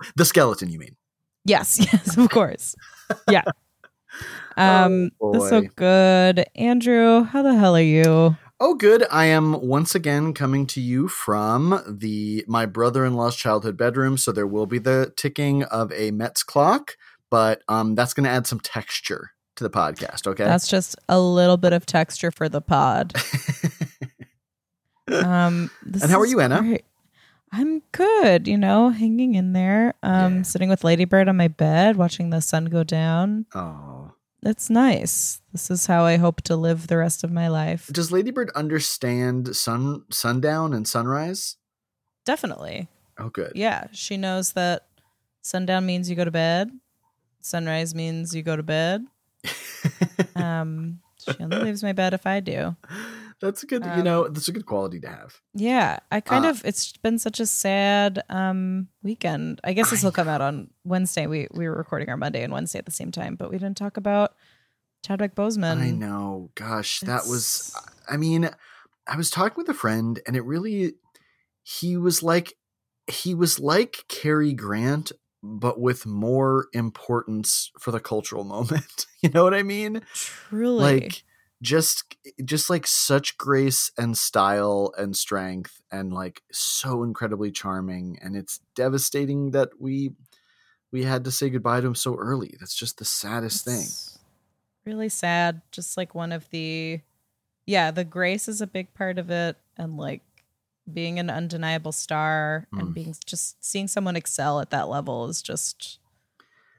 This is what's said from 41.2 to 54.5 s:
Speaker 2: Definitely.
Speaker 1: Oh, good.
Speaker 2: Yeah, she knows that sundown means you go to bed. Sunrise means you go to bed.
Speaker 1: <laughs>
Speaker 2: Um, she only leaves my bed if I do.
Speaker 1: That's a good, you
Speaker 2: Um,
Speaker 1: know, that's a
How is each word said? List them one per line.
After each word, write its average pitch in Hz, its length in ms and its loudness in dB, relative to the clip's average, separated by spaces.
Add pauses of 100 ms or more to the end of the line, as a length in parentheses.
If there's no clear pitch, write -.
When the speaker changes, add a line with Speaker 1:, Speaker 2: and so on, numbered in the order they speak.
Speaker 2:
Definitely. 180 600 -6 (320)
Speaker 1:
Oh, 110 100 -10
good. - 260 -6
Speaker 2:
Yeah, 208 360 -4
she 208 260 -10
knows 190 360 -4
that 175 340 -2 (540)
sundown 185 440 -2
means 180 240 -2
you 175 60 -4
go 175 100 0
to 170 60 -2
bed. 170 400 0 (680)
Sunrise 165 520 -4
means 165 400 -6
you 160 100 -8
go 160 120 -2
to 156 80 -4
bed. 165 420 -2 (380)
Speaker 1:
<laughs> - 80 -10 (840)
Speaker 2:
Um, 165 640 -4 (180)
she - 220 -8
only 170 180 -4
leaves 214 260 -4
my 202 100 -2
bed 185 200 0
if 185 120 -6
I 196 140 0
do. 175 360 -6 (680)
Speaker 1:
That's 196 220 -4
a - 20 -14
good, 247 180 -4
you 175 80 -6
Speaker 2:
Um, 175 120 -2
Speaker 1:
know, 170 240 2
that's 151 200 -6
a 175 40 -2